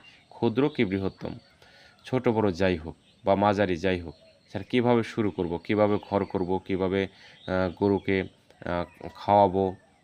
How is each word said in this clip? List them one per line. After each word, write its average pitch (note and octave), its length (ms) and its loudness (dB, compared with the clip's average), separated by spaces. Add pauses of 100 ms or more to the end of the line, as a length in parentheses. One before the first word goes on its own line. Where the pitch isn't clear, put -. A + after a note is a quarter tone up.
(300)
ক্ষুদ্র A#2+ 400 -2
কি B2+ 160 -2
বৃহত্তম, F#2+ 500 -6 (680)
ছোট B2+ 240 -2
বড় G#2+ 220 2
যাই F#2 260 0
হোক D#2+ 180 -12 (300)
বা G2 100 4
মাঝারি G2 420 2
যাই F#2 220 -2
হোক, E2+ 160 -12 (340)
স্যার G2 140 -10
কীভাবে A#2+ 400 2
শুরু G#2+ 280 -4
করব, E2+ 320 -4
কীভাবে G#2 340 2 (120)
ঘর G2 160 0
করব, F#2 400 -4
কীভাবে, F#2+ 420 -2
আহ, - 680 -6
গরুকে, G2 460 0
আহ, - 960 -10
খাওয়াবো, F#2+ 600 4 (280)